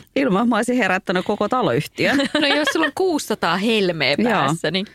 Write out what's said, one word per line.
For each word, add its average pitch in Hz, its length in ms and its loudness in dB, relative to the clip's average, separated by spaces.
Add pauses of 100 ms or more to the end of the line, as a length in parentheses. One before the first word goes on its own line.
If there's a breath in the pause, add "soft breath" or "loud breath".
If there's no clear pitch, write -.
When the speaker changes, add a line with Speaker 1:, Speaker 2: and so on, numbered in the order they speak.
(160)
Speaker 1:
ilman, 233 260 2
että 233 60 2
mä 240 80 2
olisin 240 200 0
herättänyt 190 480 0
koko 208 240 -2
taloyhtiön. 185 720 0
<laughs> 277 220 -2
Speaker 2:
No 302 60 2
jos 294 260 0
sulla 320 140 0
on 285 80 -6
kuusisataa 254 640 -2
helmeä 185 600 0
Speaker 1:
Joo. 233 140 2
Speaker 2:
päässä, 165 380 0
niin 190 240 -4